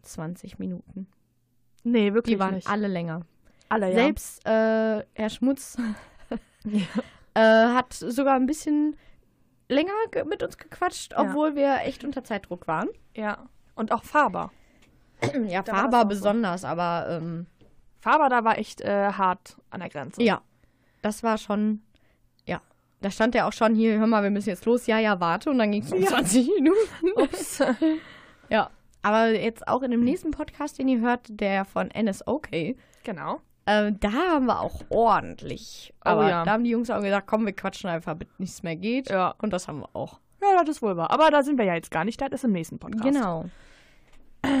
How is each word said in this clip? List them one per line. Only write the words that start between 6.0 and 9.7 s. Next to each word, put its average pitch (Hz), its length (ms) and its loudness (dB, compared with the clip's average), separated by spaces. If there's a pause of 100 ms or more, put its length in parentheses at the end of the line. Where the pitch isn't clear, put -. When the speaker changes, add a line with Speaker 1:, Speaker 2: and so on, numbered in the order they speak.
Speaker 1:
<laughs> - 400 -12
Speaker 2:
Ja. 208 160 -2 (540)
Speaker 1:
äh, 220 380 8
hat 247 200 0
sogar 262 420 0
ein 262 120 2
bisschen 302 500 0 (720)
länger 311 240 2 (180)